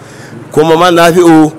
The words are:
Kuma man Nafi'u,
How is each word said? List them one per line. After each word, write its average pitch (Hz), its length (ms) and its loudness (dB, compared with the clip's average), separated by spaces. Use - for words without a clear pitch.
Kuma 160 240 0
man 175 180 0
Nafi'u, 170 540 2